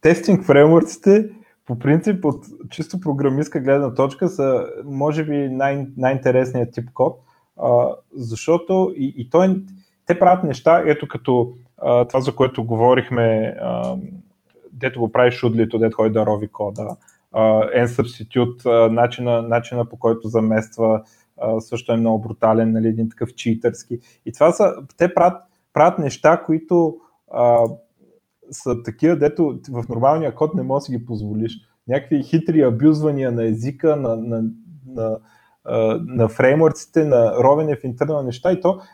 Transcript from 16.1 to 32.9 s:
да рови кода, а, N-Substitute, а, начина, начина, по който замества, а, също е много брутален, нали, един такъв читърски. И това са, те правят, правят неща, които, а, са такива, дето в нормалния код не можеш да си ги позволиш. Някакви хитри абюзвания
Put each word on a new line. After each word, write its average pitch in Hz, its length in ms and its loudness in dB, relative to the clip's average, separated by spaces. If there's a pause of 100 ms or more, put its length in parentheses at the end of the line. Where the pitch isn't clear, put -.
да 110 120 0
рови 104 220 -4
кода, 107 480 -10 (360)
а, 110 100 -2 (200)
N-Substitute, 120 1040 -2
а, 117 260 4
начина, 120 500 0
начина, 117 480 -4
по - 100 -20
който 113 280 -2
замества, 110 760 0 (380)
а, 113 200 -4
също 117 320 -8
е 113 40 0
много 113 240 0
брутален, 113 500 0
нали, 110 160 0
един 113 220 -2
такъв - 260 -10
читърски. 120 640 -4 (260)
И 117 60 -12
това 156 200 2
са, 202 220 2 (240)
те 180 160 0
правят, 180 240 2 (360)
правят 170 260 4
неща, 151 460 2
които, 165 520 0 (340)
а, 117 340 4 (840)
са 123 320 -6
такива, 156 320 0
дето 147 440 -2 (100)
в 120 200 -8
нормалния 135 460 0
код 151 200 -2
не - 80 -4
можеш 135 180 -2
да 139 40 -16
си 123 120 -6
ги 117 80 -10
позволиш. 107 480 -6 (340)
Някакви 139 360 -2
хитри 160 380 0
абюзвания 139 720 2